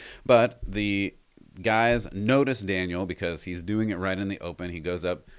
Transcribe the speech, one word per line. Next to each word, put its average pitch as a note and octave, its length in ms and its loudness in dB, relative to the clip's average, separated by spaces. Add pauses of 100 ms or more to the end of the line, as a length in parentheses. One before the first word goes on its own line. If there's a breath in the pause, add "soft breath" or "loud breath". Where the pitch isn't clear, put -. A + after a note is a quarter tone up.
(240 loud breath)
But A#2+ 420 6
the G2+ 500 -2 (440)
guys A2+ 540 2
notice B2+ 480 2
Daniel F#2 420 -2
because E2+ 380 -4
he's F2 200 -8
doing G#2+ 280 0
it F2+ 80 -4
right F#2+ 200 -2
in G2 100 -4
the G2 120 -6
open. F2 300 -8
He F2 100 -10
goes E2+ 240 -4
up, F2 240 -4 (100)